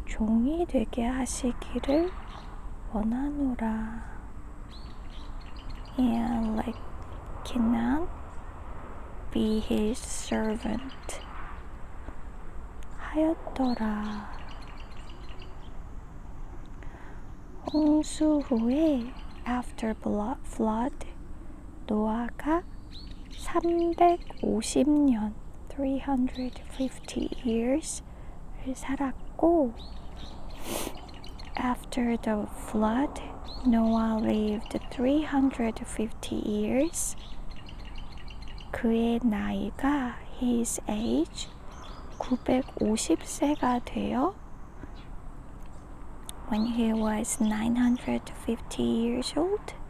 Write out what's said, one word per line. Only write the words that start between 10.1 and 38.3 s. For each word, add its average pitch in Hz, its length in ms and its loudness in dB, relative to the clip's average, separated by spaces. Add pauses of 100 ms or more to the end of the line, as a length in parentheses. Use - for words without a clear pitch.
하였더라. 220 1300 0 (3500)
홍수 302 720 4
후에, 254 680 4 (340)
after 240 480 -2
blo-, 214 500 0
flood, 226 600 0 (800)
노아가 233 760 2 (680)
삼백오십 339 1600 4
년, 262 460 6 (340)
three 269 320 0
hundred 254 600 2 (120)
fifty - 560 -2 (180)
years를 - 1300 0
살았고, - 540 -2 (100)
있었고, 320 340 6 (1800)
after 240 600 0
the 214 300 0 (240)
flood, 220 500 2 (440)
Noah 226 560 6
lived 214 580 2 (120)
three 277 320 4
hundred 269 640 2
fifty - 500 -2
years. 220 800 2 (1600)